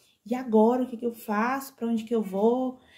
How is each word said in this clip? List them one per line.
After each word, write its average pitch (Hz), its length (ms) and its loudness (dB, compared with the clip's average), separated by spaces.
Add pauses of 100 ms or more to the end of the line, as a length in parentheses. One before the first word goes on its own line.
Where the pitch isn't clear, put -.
(260)
e 226 100 -4
agora? 247 480 4
O 247 40 -8
que 233 100 -10
que 240 80 -6
eu 233 80 -4
faço? 240 640 -4
Pra 233 120 -6
onde 226 160 -2
que 233 120 -4
eu 220 60 0
vou? 226 520 0
O - 60 -20 (180)